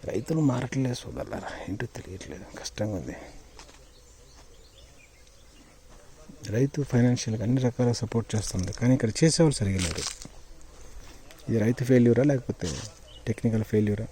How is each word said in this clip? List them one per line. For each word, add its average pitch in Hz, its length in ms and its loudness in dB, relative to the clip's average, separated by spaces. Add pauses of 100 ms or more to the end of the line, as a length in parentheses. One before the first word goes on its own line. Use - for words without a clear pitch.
రైతులు 156 400 -2
మారట్లేదు 127 500 -2
సోదరులారా, - 500 -10 (180)
ఏంటో 104 180 -6 (120)
తెలియట్లేదు, 95 480 -14 (140)
కష్టంగా 107 400 -6
ఉంది. 64 160 -10 (3500)
రైతు 131 240 2 (120)
ఫైనాన్షియల్గా 120 540 2
అన్ని 127 200 2
రకాల 123 240 2 (120)
సపోర్ట్ 113 320 -2
చేస్తుంది, 95 440 -2
కానీ 120 200 4
ఇక్కడ 110 220 0
చేసేవాళ్ళు 160 400 6
సరిగా 98 260 0
లేరు. - 180 -4 (1400)
ఇది 113 180 0
రైతు 120 240 2
ఫెయిల్యూరా 120 420 8
లేకపోతే 127 360 -2 (600)
టెక్నికల్ 110 440 0
ఫెయిల్యూరా? 107 400 2